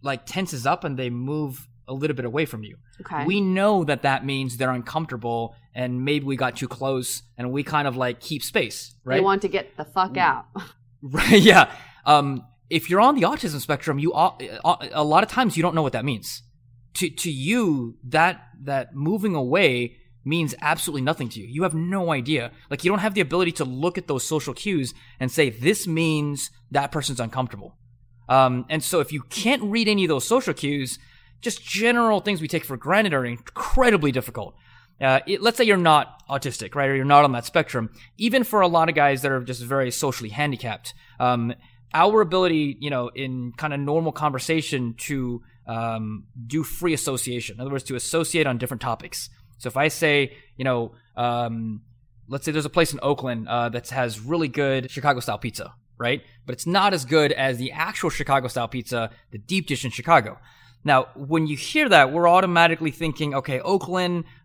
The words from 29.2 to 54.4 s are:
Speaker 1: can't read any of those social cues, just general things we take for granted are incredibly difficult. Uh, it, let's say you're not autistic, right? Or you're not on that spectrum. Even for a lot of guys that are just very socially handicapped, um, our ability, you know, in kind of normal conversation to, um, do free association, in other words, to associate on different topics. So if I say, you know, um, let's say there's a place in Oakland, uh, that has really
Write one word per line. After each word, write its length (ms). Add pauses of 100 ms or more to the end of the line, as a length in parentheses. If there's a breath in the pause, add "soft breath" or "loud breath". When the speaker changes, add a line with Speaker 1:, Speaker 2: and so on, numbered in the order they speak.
Speaker 1:
can't 340
read 240
any 160
of 60
those 180
social 280
cues, 420 (440 soft breath)
just 220
general 580
things 200
we 60
take 180
for 100
granted 380
are 100
incredibly 880
difficult. 440 (440 soft breath)
Uh, 280
it, 160
let's 140
say 60
you're 140
not 500
autistic, 460
right? 160
Or 60
you're 100
not 180
on 100
that 120
spectrum. 460 (260 loud breath)
Even 260
for 180
a 60
lot 220
of 60
guys 260
that 100
are 120
just 180
very 300
socially 380
handicapped, 640 (260 soft breath)
um, 340 (400 soft breath)
our 260
ability, 640
you 80
know, 260
in 420
kind 160
of 60
normal 320
conversation 840
to, 440 (260 soft breath)
um, 580 (220)
do 160
free 300
association, 640
in 40
other 100
words, 120
to 120
associate 520
on 100
different 240
topics. 480 (300 soft breath)
So 80
if 100
I 100
say, 460 (220 loud breath)
you 100
know, 280 (220 soft breath)
um, 680 (460)
let's 180
say 60
there's 140
a 40
place 220
in 120
Oakland, 440
uh, 220
that 200
has 300
really 280